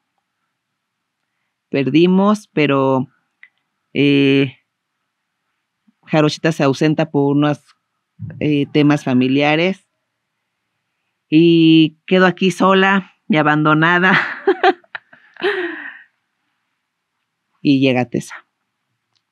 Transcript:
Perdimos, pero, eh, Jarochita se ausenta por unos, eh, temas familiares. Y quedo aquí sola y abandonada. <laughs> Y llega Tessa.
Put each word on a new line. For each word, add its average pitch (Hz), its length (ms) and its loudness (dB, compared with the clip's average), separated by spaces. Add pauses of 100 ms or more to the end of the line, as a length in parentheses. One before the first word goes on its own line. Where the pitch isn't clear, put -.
(1700)
Perdimos, 180 760 0
pero, 135 580 -2 (880)
eh, 139 640 0 (1500)
Jarochita 156 480 -2
se 156 120 -4
ausenta 156 460 -2
por 143 240 0
unos, 147 280 -2 (800)
eh, 147 320 -2
temas 147 320 2
familiares. 147 840 -2 (1400)
Y 160 760 4
quedo 185 200 2
aquí 180 240 -2
sola 190 600 0 (160)
y - 80 -2
abandonada. 156 840 2 (280)
<laughs> 370 320 -2 (2750)
Y 139 200 0
llega 127 260 0
Tessa. - 400 -10 (840)